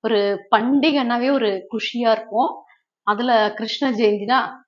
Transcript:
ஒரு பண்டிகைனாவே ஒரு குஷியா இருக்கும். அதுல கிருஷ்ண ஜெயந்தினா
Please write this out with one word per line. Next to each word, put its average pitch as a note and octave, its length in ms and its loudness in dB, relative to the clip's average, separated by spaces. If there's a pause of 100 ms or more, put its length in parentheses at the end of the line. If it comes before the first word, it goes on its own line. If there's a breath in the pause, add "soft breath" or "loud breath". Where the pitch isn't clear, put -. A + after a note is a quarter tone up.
ஒரு A3 140 2 (340)
பண்டிகைனாவே B3+ 800 2
ஒரு A3+ 140 0 (240)
குஷியா A#3 420 -2
இருக்கும். A3+ 340 -2 (640 soft breath)
அதுல A#3+ 200 0 (260)
கிருஷ்ண A3+ 320 -4 (100)
ஜெயந்தினா G#3 400 2 (280)